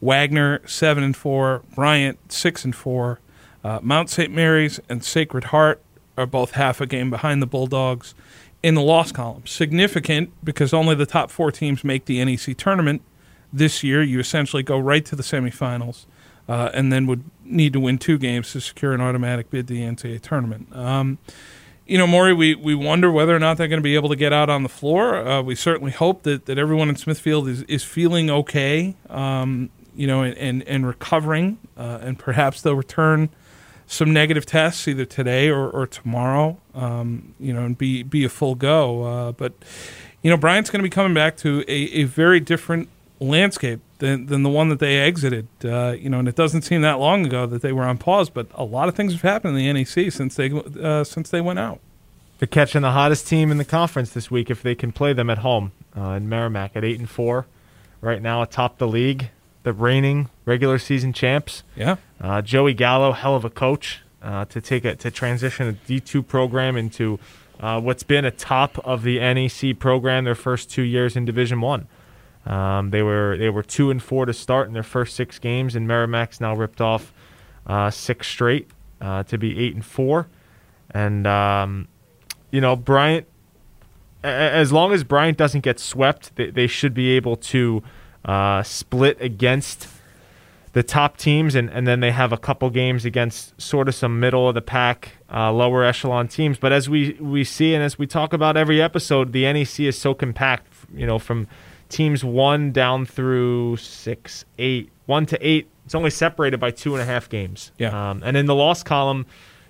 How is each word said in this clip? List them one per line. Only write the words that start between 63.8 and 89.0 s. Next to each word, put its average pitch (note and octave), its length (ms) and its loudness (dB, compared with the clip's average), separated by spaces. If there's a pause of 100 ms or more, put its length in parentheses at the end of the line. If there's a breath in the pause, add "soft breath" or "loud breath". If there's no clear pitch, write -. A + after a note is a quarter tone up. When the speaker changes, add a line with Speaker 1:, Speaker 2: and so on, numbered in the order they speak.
Speaker 2:
uh, G2+ 240 -6
to - 160 -10
take B2 240 -2
a, A2+ 100 -2
to - 140 -8
transition B2 580 -4
a A2 40 -2
D B2+ 280 -6
two C#3 220 -2
program C3 520 0
into, A2 460 -4 (400 loud breath)
uh, A2+ 220 -4
what's B2 200 -2
been C#3+ 220 2
a B2+ 60 -2
top - 480 -2
of B2+ 240 -4
the B2 180 0
N B2+ 160 2
E C3 100 0
C C3+ 280 -2
program C3 500 0
their A#2+ 100 0
first B2 360 -4
two - 100 -4
years B2 360 0
in A#2+ 100 -2
Division A#2+ 340 0
One. C3+ 260 -2 (600 soft breath)
Um, G2 420 -2
they G#2 140 0
were, G#2 360 0
they A2 120 0
were G#2 120 -2
two C#3+ 280 0
and C3 120 -2
four C3 220 -2
to A#2+ 80 0
start C3 340 0
in A2+ 60 -10
their A2+ 100 -4
first B2 320 -4
six - 240 -8
games, B2 380 -4
and A2+ 100 -4
Merrimack's A#2 540 -2
now A2 160 -2
ripped G#2+ 240 -4
off, A2 320 -2 (540 soft breath)
uh, G2+ 240 0
six - 360 -6
straight, B2 440 -2 (280)
uh, F#2+ 260 -6
to - 120 -6
be G#2+ 220 -4
eight A#2 160 -2
and G#2+ 100 -10
four. D3+ 420 -2 (640 soft breath)
And, G#2 360 0
um, G2+ 600 2 (640)
you C3+ 120 2
know, B2+ 140 4
Bryant, C#3 500 4 (960)
a-, - 20 -4
a-, C#3 260 0
as D3 200 4
long F3 220 4
as E3 100 2
Bryant D3+ 320 2
doesn't D3 240 2
get B2 180 0
swept, - 580 -2
they, A#2+ 120 -2
they B2 180 2
should B2+ 280 -2
be B2+ 160 2
able A#2+ 260 2
to, A#2 460 0 (420 loud breath)
uh, G2 380 0
split - 580 0